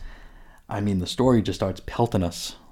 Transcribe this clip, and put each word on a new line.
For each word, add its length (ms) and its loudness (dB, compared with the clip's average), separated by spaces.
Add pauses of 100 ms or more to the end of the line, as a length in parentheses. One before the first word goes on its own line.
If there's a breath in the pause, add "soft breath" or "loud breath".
(680 soft breath)
I 120 -6
mean, 180 0
the 80 -2
story 360 4
just 180 -4
starts 260 -2
pelting 380 0
us 320 -6 (160)